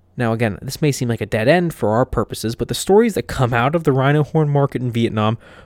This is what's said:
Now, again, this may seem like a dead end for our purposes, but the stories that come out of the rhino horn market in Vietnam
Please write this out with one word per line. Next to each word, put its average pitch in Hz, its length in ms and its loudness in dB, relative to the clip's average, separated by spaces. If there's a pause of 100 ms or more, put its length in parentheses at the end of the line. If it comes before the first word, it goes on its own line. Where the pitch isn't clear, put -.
(180)
Now, 117 160 0
again, 113 280 -2
this - 200 -10
may 151 100 2
seem 127 160 -4
like 113 140 -2
a 110 40 -6
dead 110 220 -2
end 170 260 2
for 107 180 -2
our 117 140 2
purposes, - 500 -4
but - 120 -6
the 127 80 -6
stories 208 400 2
that - 80 -2
come 127 300 -2
out 123 200 2
of 170 120 -2
the 131 80 4
rhino 143 300 2
horn 156 260 0
market 139 320 0
in 123 100 -4
Vietnam 110 460 0 (280)